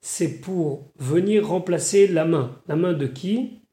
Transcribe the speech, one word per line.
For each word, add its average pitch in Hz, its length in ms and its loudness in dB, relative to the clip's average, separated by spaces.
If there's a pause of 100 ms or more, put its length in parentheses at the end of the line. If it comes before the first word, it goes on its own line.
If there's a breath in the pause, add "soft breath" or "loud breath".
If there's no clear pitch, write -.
c'est - 400 -4
pour 180 540 -4
venir 185 520 2
remplacer 185 600 2
la 165 180 2
main. 151 420 -2
La 151 80 -2
main 180 180 2
de 139 120 -2
qui ? 196 560 -4 (120)